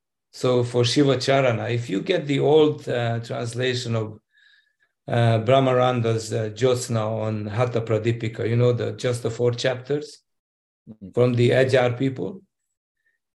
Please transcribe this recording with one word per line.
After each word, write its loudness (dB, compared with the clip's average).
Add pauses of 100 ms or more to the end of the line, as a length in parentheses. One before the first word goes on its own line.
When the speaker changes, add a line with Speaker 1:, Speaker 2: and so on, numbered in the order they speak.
(320)
Speaker 1:
So 0
for 0
Shiva 4
Charana, 0
if -4
you -2
get -2
the 0
old, 2
uh, -2
translation -4
of, -6 (880)
uh, 2
Brahmaranda's, 2
uh, -4
Jyotsna 0
on -4
Hatha -2
Pradipika, -2
you 0
know, 4
the, -2
just -4
the -2
four 0
chapters -4 (680)
Speaker 2:
Mm-hmm. -18
Speaker 1:
from 2
the 4
Adyar 4
people, -4 (920)